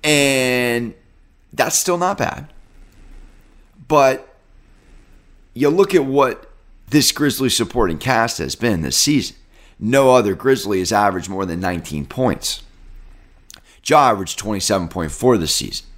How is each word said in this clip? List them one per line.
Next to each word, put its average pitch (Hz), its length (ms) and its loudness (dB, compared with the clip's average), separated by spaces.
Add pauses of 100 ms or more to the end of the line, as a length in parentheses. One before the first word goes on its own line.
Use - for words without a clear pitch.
and 127 880 0 (600)
that's - 240 0
still 175 200 0
not 185 200 -2
bad. - 340 -6 (1400)
But 139 400 2 (1300)
you 131 160 2
look 190 260 2
at 143 100 4
what 135 460 0 (380)
this 147 220 2
Grizzly 135 380 -2
supporting 104 480 -2
cast 120 420 0
has 69 160 -6
been 104 260 -2
this 64 160 -4
season. 143 380 0 (440)
No 131 340 4
other 104 220 4
Grizzly 107 440 0
has 90 120 -2
averaged 104 380 0
more 95 160 -6
than 85 140 -6
nineteen 82 460 -6
points. - 580 -4 (1200)
Ja 147 240 4
averaged 98 300 -4
twenty-seven 98 480 -2
point 82 240 -6
four 120 260 2
this 80 160 -2
season. - 320 -8 (120)